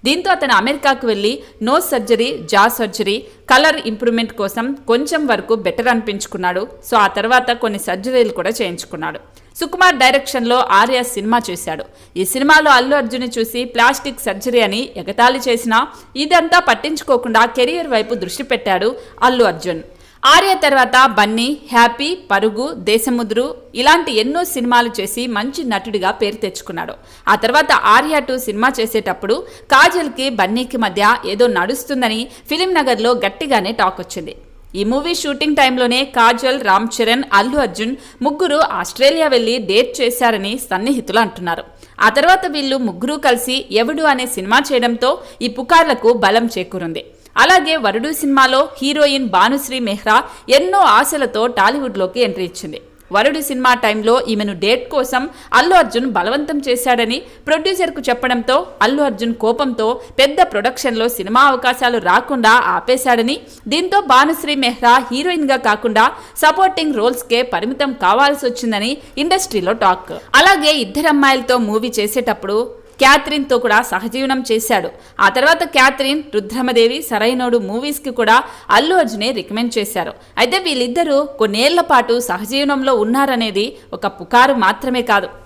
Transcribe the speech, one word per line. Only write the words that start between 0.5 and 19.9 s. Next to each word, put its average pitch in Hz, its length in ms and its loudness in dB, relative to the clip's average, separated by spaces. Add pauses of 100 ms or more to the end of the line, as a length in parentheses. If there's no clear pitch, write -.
అమెరికాకు 269 520 2
వెళ్ళి 214 360 -2 (200)
నోస్ 269 280 0
సర్జరీ, 233 480 0 (120)
జా 202 180 4
సర్జరీ, 214 560 -4 (260)
కలర్ 302 260 4 (100)
ఇంప్రూవ్‌మెంట్ 226 460 -2
కోసం 226 440 -4 (120)
కొంచెం 285 380 0
వరకు 220 280 0
బెటర్ 226 340 -2
అనిపించుకున్నాడు. 196 800 -4 (220)
So 240 60 0
ఆ 208 100 4
తర్వాత 233 440 0
కొన్ని 226 280 -4
సర్జరీలు 214 520 -2
కూడా 180 200 -4
చేయించుకున్నాడు. 170 720 -8 (400)
సుకుమార్ 359 360 2
డైరెక్షన్లో 254 600 0 (120)
ఆర్య 233 320 2
సినిమా 233 380 -2 (100)
చేశాడు. 170 340 -8 (320)
ఈ 185 80 -2
సినిమాలో 294 460 2
అల్లు 262 260 4
అర్జున్ 247 320 -4 (100)
చూసి 233 260 -4
ప్లాస్టిక్ 240 560 -2
సర్జరీ 233 400 -2
అని 214 360 -2
ఎగతాళి 233 520 0
చేసినా 233 380 0 (300)
ఇదంతా 330 420 2
పట్టించుకోకుండా 285 840 0
కెరీర్ 277 440 -2
వైపు 220 260 -2
దృష్టి 180 280 -8
పెట్టాడు 220 540 -2 (260)
అల్లు 247 220 4
అర్జున్. 170 380 -4 (420)